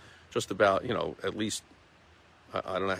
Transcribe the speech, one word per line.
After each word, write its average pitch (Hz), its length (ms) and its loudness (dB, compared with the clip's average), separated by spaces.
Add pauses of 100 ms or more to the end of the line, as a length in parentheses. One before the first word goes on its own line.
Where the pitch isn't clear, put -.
(300)
just - 200 -2
about, 98 360 4
you 110 80 0
know, 82 280 -2
at 95 140 -2
least, 107 260 -2 (920)
I, - 100 -2
I 92 140 -4
don't 98 100 0
know 95 120 0